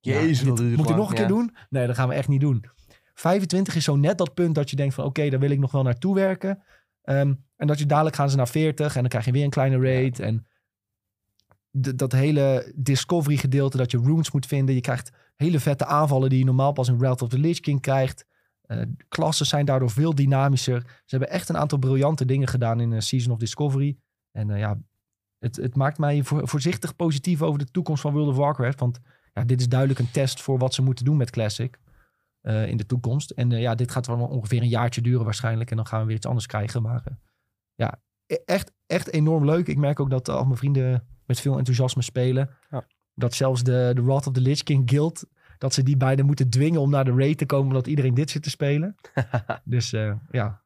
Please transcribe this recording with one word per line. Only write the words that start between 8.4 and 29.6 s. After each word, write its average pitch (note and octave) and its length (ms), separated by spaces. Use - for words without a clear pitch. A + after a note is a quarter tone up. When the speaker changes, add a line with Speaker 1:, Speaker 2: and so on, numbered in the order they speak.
Speaker 1:
veertig D#3 460
en B2+ 60
dan B2 100
krijg A2 140
je B2+ 80
weer C#3+ 120
een C#3+ 60
kleine C3+ 300
raid. C3 360
Speaker 2:
Ja. - 80
Speaker 1:
En G#2+ 220
d-, B2+ 180
dat C3 140
hele C3+ 640
discovery C#3+ 600
gedeelte, C3+ 400
dat B2+ 140
je B2 100
runes D3+ 300
moet C#3 160
vinden. C3+ 280
Je B2+ 60
krijgt B2 300
hele D#3 240
vette C#3 240
aanvallen C#3 460
die C3 80
je C3 60
normaal C3 280
pas C3 160
in B2 100
Wrath B2+ 240
of A#2+ 60
the B2+ 100
Lich E3+ 220
King C#3+ 200
krijgt. C3+ 460
Eh, A2+ 200
klassen D#3 380
zijn C#3+ 200
daardoor C3 240
veel D3+ 240
dynamischer. C3+ 680
Ze - 360
hebben C3 140
echt - 180
een E3 80
aantal D3 220
briljante C3+ 460
dingen C3 240
gedaan A#2 320
in, A#2 120
eh, A2 80
Season B2 320
of A2+ 60
Discovery. C3+ 580
En, G#2+ 180
eh, G2+ 80
ja, G#2 200
het, A#2 160
het B2 200
maakt C#3 220
mij D3 240
voor-, C#3+ 260
voorzichtig D#3 480
positief D#3+ 460
over D#3 160
de C#3+ 120
toekomst D#3+ 320
van D3 100
World D3 160
of C3 80
Warcraft. C#3 440
Want B2 200
ja, A2+ 120
dit B2 160